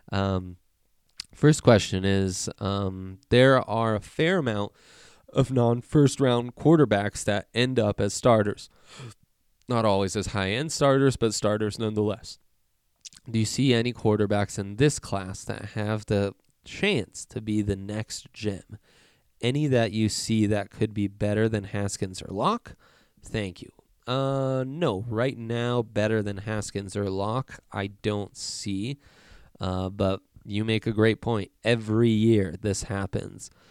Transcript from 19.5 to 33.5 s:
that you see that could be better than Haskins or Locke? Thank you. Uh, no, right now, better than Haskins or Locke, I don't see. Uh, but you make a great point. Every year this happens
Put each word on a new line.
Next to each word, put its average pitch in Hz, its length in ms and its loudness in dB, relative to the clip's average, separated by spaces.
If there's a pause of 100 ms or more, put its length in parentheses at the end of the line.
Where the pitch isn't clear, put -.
that 117 240 2
you 107 160 2
see 110 380 0
that 101 240 0
could 104 240 -4
be 104 140 -2
better 104 420 0
than 104 160 -4
Haskins 98 560 -6
or - 100 -12
Locke? 156 440 -4 (500)
Thank 101 360 -6
you. - 100 -20 (340)
Uh, 135 640 -2
no, 131 400 -2
right 117 300 -2
now, 120 440 -2
better 107 400 0
than 101 180 -6
Haskins 101 560 -6
or 101 140 -2
Locke, 104 500 -4 (120)
I 101 160 -6
don't 101 480 -4
see. 104 640 -6 (600)
Uh, 92 300 -2
but 98 300 0 (240)
you 104 220 -4
make 110 200 0
a 117 60 -2
great 107 300 4
point. 113 280 -2 (140)
Every 113 460 2
year 107 500 4
this 101 240 -4
happens 98 640 -8 (220)